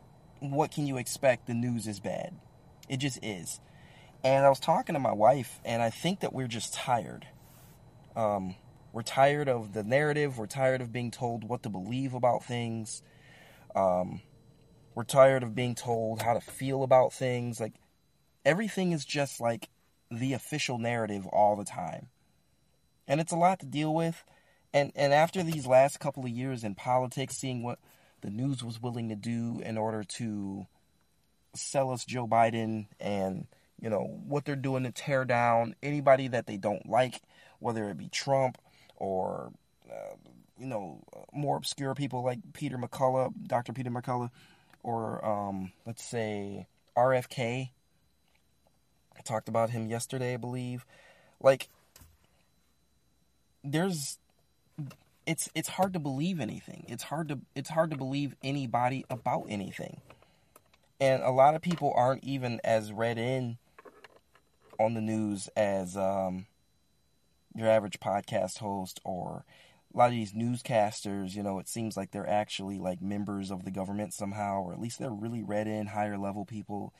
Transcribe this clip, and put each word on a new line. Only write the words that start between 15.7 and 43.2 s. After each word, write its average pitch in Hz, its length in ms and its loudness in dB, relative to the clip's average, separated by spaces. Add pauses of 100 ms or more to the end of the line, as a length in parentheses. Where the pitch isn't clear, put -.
told 113 480 -2
how 113 100 2
to 107 80 2
feel 135 420 -4
about 127 300 6
things. 120 480 -4
Like, 107 140 -6 (720)
everything 185 460 2
is 151 120 -2
just, - 380 -4
like, 117 260 -2 (400)
the 127 260 -2
official 131 440 -4
narrative 110 480 -2
all 104 300 6
the 101 80 -8
time. - 420 -8 (1000)
And 143 120 2
it's 165 120 -4
a 175 40 0
lot 180 220 6
to 147 80 -14
deal 151 260 0
with. 165 320 -2 (480)
And, 143 220 4
and 139 180 4
after 165 300 4
these 160 240 -2
last 131 320 8
couple 139 240 -4
of 127 80 -4
years 123 320 -4
in 101 140 -4
politics, 127 600 2
seeing 123 280 -4
what 120 160 -6 (400)
the 101 100 -8
news 123 320 0
was 117 180 -8
willing 117 280 -4
to 110 80 -4
do 117 480 -2
in 110 120 -4
order 110 280 0
to 98 640 -6 (880)
sell 135 340 -2
us 123 140 -4
Joe 120 240 -6
Biden 113 580 4 (140)
and, 98 480 -2 (320)
you 113 100 -6
know, - 380 -2
what 143 160 -2
they're 147 100 -4
doing 131 300 -2
to 123 80 -4
tear 135 320 0
down 120 580 4
anybody 135 460 4
that 120 180 0
they 107 100 -6
don't 104 320 -2
like, 120 320 2 (380)
whether 110 320 -2
it 80 80 -8
be - 100 -12
Trump 135 500 2 (360)
or, 92 580 -4 (380)
uh, 52 240 -12 (420)
you 127 100 -12
know, 98 360 -8 (300)
more 139 240 0
obscure 139 400 -4
people 127 260 -4
like 123 160 -2 (140)
Peter 127 260 -6
McCullough, 131 540 0 (120)